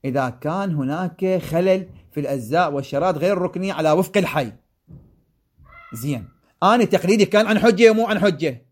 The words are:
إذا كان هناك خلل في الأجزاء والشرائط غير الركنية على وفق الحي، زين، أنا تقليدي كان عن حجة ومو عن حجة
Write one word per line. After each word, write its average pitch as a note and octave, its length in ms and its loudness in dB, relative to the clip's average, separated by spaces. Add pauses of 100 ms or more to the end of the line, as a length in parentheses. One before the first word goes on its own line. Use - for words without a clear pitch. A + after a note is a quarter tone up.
إذا C3 260 -2
كان F3 440 -6
هناك F3 680 -2
خلل F#3 460 0 (240)
في D3 80 -6
الأجزاء C#3 520 -2
والشرائط C#3+ 440 -2
غير F3 160 0
الركنية F3+ 400 -4
على D#3 200 0
وفق F3+ 240 2
الحي، D3+ 360 0 (1400)
زين، A#2+ 360 -8 (340)
أنا G#3+ 220 4
تقليدي G3 400 2
كان G#3+ 220 2
عن G#3+ 120 0
حجة A3 320 6
ومو A3+ 160 0
عن G3+ 120 -2
حجة D#3 540 -2